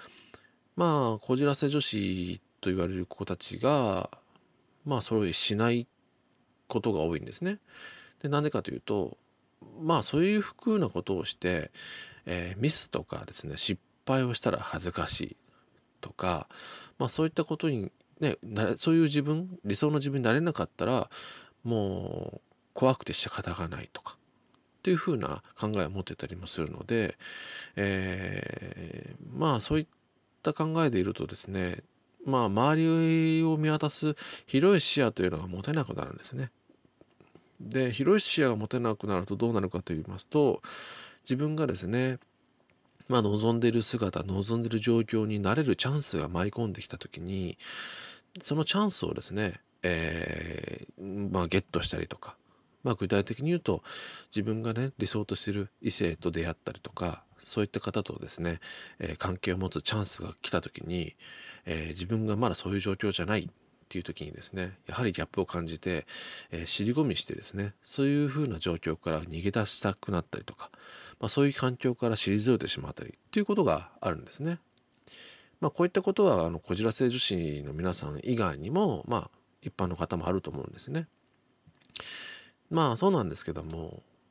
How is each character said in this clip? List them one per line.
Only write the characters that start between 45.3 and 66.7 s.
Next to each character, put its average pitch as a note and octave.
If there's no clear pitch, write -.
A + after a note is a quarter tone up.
な G2
れ D#3
る B2
チ -
ャ C3+
ン D3
ス G2
が D2+
舞 F2+
い -
込 A#2
ん F#2+
で E2
き -
た F2+
時 -
に、 F#2
そ -
の D#3
チ -
ャ G#3
ン F#3+
ス -
を D#2+
で -
す -
ね、 G2+
え E2
ー、 G2
ま F#2
あ、 F2
ゲ F#2
ッ G2
ト E2+
し -
た E2+
り E2
と -
か、 -
ま B2
あ、 -
具 G2
体 -
的 A#2+
に C#3+
言 F3
う -
と、 F#2
自 G#2+
分 A2
が A2+
ね、 C3
理 G#2
想 G#2+
と G2+
し -
て G#2
る G2
異 A#2+
性 E2+
と F2
出 E2
会 E2
っ -
た -
り -
と -
か、 E2+
そ -
う -
い G2+
っ -
た G#2+
方 G2+
と -
で -
す -
ね、 E2+
え E2
ー、 -
関 F#2
係 F2+
を F2+
持 F#2+
つ D2+
チ -
ャ A2
ン G#2
ス -
が F#2+
来 -
た E2+
時 -
に、 F2
え D#2+
ー、 -
自 F2+
分 A2
が G#2
ま A#2+
だ F2
そ -
う G2+
い G2+
う -
状 G2
況 G2
じ F2+
ゃ E2+
な G#2
い F2+
っ -
て -
い F2+
う -
時 -
に D2+
で -
す -
ね、 F#2
や -
は B2
り G#2+
ギ E2+
ャ -
ッ -
プ -
を F2+
感 E2
じ E2
て、 F2
え E2
ー、 -
尻 G#2+